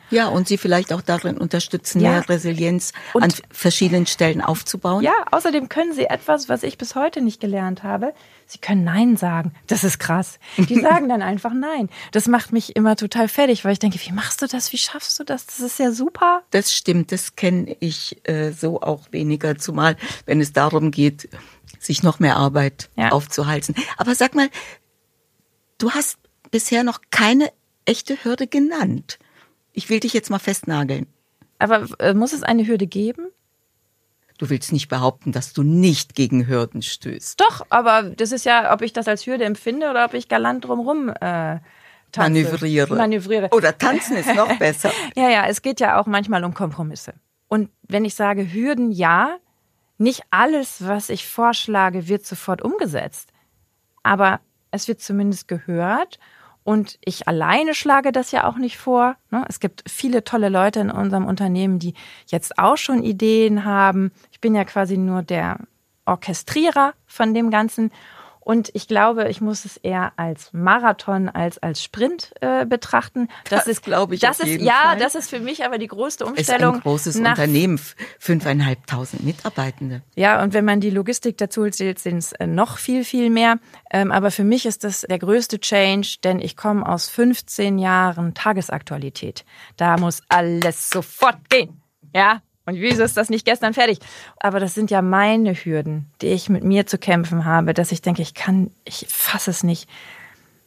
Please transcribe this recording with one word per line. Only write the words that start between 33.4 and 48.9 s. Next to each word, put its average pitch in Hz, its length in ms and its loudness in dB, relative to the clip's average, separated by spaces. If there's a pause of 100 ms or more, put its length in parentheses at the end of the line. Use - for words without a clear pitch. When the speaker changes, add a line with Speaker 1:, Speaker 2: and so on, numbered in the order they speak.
Speaker 1:
Du 147 100 -6
willst 135 240 -4
nicht 143 160 -2
behaupten, 127 440 -2
dass 123 200 -6
du 143 120 0
nicht 165 500 2
gegen 127 320 2
Hürden 117 360 -2
stößt. - 580 -8
Speaker 2:
Doch, 453 300 2
aber 220 320 4
das 208 280 -4
ist 254 140 -6
ja, 233 280 4
ob 214 100 0
ich 226 100 -4
das 226 160 -4
als 214 180 -2
Hürde 247 180 -2
empfinde 240 460 -4
oder 240 140 2
ob 240 100 -4
ich 247 140 -6
galant 233 360 -2
drumrum, 247 440 -2
äh, - 60 -6 (1000)
tanze. 160 300 2
Speaker 1:
Manövriere. 151 520 0
Speaker 2:
Manövriere. 214 560 0
Speaker 1:
Oder 233 260 4
tanzen 269 400 0
ist 185 200 0
noch 214 200 2
Speaker 2:
<laughs> - 20 -8
Speaker 1:
besser. 151 340 0 (240)
Speaker 2:
Ja, 262 120 4
ja, 208 180 4
es 208 160 -2
geht 269 180 -4
ja 208 200 4
auch 208 60 0
manchmal 202 380 0
um 175 100 -4
Kompromisse. 151 600 -8 (340)
Und 208 220 0 (180)
wenn 208 160 0
ich 208 100 -6
sage 202 380 -2
Hürden, 240 400 0